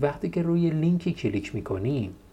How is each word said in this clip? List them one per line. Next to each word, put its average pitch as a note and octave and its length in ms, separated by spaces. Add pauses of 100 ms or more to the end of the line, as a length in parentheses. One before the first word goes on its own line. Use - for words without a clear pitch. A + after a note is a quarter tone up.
وقتی D3 280
که F3 120
روی E3+ 280
لینکی E3+ 420
کلیک - 420
می‌کنیم، G2+ 600 (180)